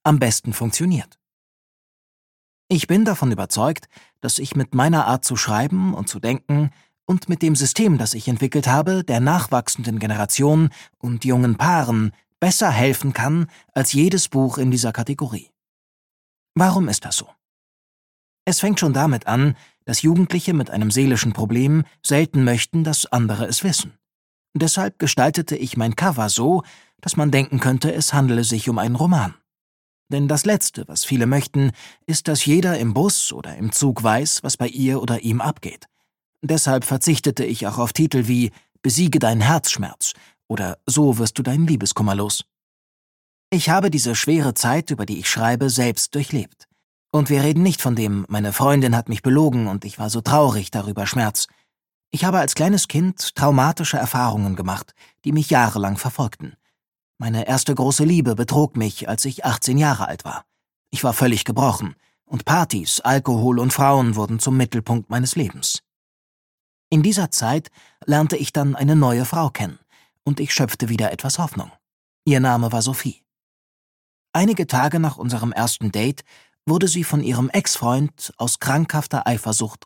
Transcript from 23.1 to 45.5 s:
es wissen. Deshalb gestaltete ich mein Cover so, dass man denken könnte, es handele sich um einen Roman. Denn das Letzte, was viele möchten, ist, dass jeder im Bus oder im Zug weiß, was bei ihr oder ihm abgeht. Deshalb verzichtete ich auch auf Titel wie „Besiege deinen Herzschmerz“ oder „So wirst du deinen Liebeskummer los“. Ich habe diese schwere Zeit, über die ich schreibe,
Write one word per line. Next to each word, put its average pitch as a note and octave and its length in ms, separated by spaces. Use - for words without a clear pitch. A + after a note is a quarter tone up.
es G#2 180
wissen. - 340
Deshalb F#3+ 440
gestaltete D3+ 580
ich C3+ 200
mein A#2 200
Cover C3 320
so, D3+ 340
dass - 160
man D3 140
denken C3+ 300
könnte, C3 320
es - 200
handele B2+ 320
sich A2+ 240
um A2+ 100
einen A#2 180
Roman. D3 380
Denn C#3+ 200
das D3 160
Letzte, - 440
was - 160
viele A#2+ 220
möchten, C#3 440
ist, D#3+ 220
dass D3+ 160
jeder F3 340
im A2+ 140
Bus F3 400
oder C2 240
im G#2 160
Zug C3 300
weiß, A2+ 400
was - 140
bei B2 120
ihr C3 320
oder A#2 200
ihm A#2 200
abgeht. - 460
Deshalb C3+ 420
verzichtete C#3 600
ich A#2 220
auch A2 120
auf A#2+ 140
Titel C3+ 340
wie B2 240
„Besiege C3+ 380
deinen A2+ 200
Herzschmerz“ - 720
oder G2+ 360
„So C3+ 340
wirst A2+ 200
du C3+ 40
deinen C#3 240
Liebeskummer G#2 480
los“. G2+ 300
Ich E3 200
habe F#3+ 200
diese A#2+ 240
schwere D3 400
Zeit, C#3 360
über A2 160
die G#2 120
ich F#2 120
schreibe, A#2+ 400